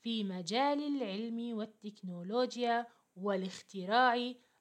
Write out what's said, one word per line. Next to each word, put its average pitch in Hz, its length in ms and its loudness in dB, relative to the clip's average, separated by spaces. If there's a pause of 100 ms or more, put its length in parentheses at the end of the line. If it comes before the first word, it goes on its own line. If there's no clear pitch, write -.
في 226 240 -2
مجال 233 640 0
العلم 233 680 -2
والتكنولوجيا 220 1300 -2 (300)
والاختراع 202 1160 2 (260)